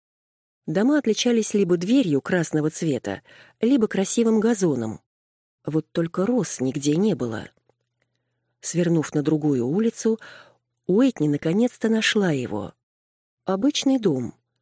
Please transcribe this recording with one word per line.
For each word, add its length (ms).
Дома 320
отличались 560
либо 220
дверью 440
красного 500
цвета, 520
либо 280
красивым 500
газоном. 600
Вот 280
только 340
роз 340
нигде 360
не 180
было. 340
Свернув 540
на 80
другую 440
улицу, 540
Уитни 400
наконец-то 640
нашла 420
его. 440
Обычный 540
дом. 360